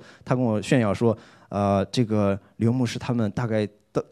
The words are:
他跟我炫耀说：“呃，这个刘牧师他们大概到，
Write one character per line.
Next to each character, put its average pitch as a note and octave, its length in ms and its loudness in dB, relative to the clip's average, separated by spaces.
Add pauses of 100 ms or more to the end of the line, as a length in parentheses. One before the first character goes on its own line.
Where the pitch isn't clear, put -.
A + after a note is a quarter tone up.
(240)
他 - 120 -2
跟 B2+ 80 0
我 G#2+ 180 0
炫 B2+ 200 2
耀 G#2 120 2
说 A2 240 2 (320)
：“呃， G2+ 360 2
这 B2+ 200 0
个 G2+ 340 0 (180)
刘 A2+ 140 2
牧 B2+ 140 0
师 A#2+ 140 -6
他 - 140 -6
们 A#2 180 0
大 - 140 -4
概 G#2+ 220 -2 (240)
到， - 100 -4 (100)